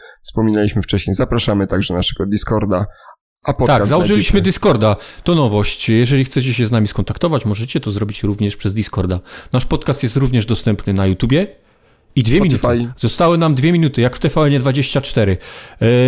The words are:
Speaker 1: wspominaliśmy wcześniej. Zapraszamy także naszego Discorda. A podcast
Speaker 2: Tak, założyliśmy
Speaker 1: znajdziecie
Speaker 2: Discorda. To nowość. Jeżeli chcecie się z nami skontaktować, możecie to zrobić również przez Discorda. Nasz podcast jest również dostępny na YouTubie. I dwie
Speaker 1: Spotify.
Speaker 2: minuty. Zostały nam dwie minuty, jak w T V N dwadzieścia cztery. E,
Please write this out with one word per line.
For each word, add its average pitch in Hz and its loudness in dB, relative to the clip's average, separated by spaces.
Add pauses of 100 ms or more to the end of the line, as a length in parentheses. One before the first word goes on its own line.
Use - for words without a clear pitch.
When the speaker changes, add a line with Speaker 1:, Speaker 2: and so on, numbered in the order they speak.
(240)
Speaker 1:
wspominaliśmy 107 0
wcześniej. 95 -2
Zapraszamy 107 0
także 95 -2
naszego 90 -2
Discorda. 101 -2 (580)
A 143 -2
podcast - 2
Speaker 2:
Tak, 101 2
założyliśmy 180 2
Speaker 1:
znajdziecie 196 2
Speaker 2:
Discorda. 120 2 (280)
To 175 2
nowość. 104 0
Jeżeli 123 2
chcecie 131 -2
się 117 0
z 110 -2
nami 110 2
skontaktować, 143 -2
możecie 110 -4
to 107 -6
zrobić 104 -6
również 101 -2
przez 98 -4
Discorda. 92 -2 (340)
Nasz 127 2
podcast - -2
jest 120 -2
również 123 2
dostępny 104 -2
na 95 2
YouTubie. 131 0 (680)
I 117 2
dwie 117 4
Speaker 1:
Spotify. 156 2
Speaker 2:
minuty. 120 0
Zostały 170 2
nam 160 2
dwie 143 2
minuty, 160 2
jak - 2
w - -12
T 160 0
V 160 0
N 143 2
dwadzieścia 135 0
cztery. 98 0 (440)
E, 120 4 (220)